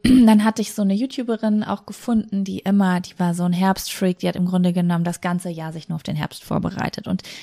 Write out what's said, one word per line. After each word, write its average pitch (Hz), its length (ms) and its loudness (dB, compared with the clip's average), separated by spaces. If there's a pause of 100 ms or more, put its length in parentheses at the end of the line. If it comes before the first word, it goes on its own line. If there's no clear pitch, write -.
<clears throat> - 0 -
dann 220 400 8
hatte 220 200 0
ich - 100 -8
so 214 80 -4
eine 196 140 2
YouTuberin 220 680 -2
auch - 220 -6
gefunden, 214 580 -2
die 190 160 -6
immer, 190 400 2
die - 200 -14
war 175 160 0
so 175 80 -2
ein 175 100 2
Herbstfreak, 190 640 0
die 180 80 -2
hat 175 80 -2
im 180 120 0
Grunde 180 260 2
genommen 175 320 0
das 175 160 -6
ganze 175 280 -4
Jahr 160 220 -8
sich 160 160 -12
nur 165 100 -6
auf - 60 -10
den - 140 -6
Herbst - 260 -8
vorbereitet. - 640 -4
Und 185 140 -4 (220)